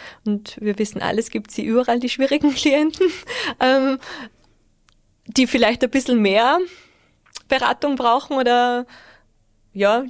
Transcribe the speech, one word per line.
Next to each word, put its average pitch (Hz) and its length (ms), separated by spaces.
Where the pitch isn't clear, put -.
Und 208 340
wir 208 180
wissen - 240
alle, - 180
es - 100
gibt 214 200
sie 214 140
überall, 240 360
die 247 80
schwierigen 277 420
<laughs> 262 40
Klienten, 311 520
ähm, 262 380
die 247 200
vielleicht 233 380
ein 247 60
bisschen 247 300
mehr 220 380
Beratung 262 480
brauchen 254 400
oder, 247 500
ja, 208 380